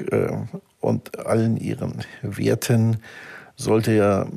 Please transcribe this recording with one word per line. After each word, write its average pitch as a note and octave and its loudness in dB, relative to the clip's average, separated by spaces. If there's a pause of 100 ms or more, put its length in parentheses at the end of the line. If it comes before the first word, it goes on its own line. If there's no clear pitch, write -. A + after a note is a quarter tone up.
(100)
äh, - 0 (480)
und A2+ -2
allen A2+ 2
ihren - -6 (200)
Werten A2+ 2 (600)
sollte A2 2
ja G2+ 4 (100)